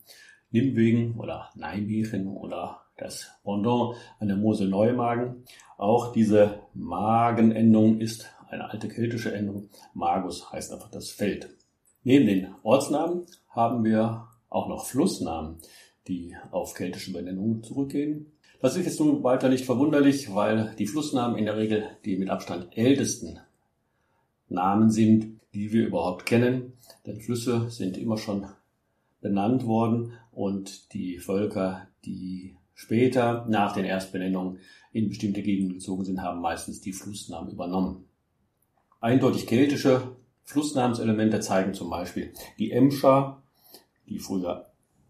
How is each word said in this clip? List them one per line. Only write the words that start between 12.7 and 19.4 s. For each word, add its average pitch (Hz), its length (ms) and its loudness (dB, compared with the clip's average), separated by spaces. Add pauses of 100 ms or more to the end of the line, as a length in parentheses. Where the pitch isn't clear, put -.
haben 117 360 0
wir 110 440 0 (200)
auch - 200 -4
noch - 180 -8
Flussnamen, 82 720 -4 (480)
die 87 280 -10 (160)
auf 87 240 -6
keltische - 380 -8
Benennungen 95 500 -4
zurückgehen. 143 720 -6 (280)
Das 175 160 2
ist 165 100 -2
jetzt 151 120 -6
nun 147 240 4
weiter 127 280 2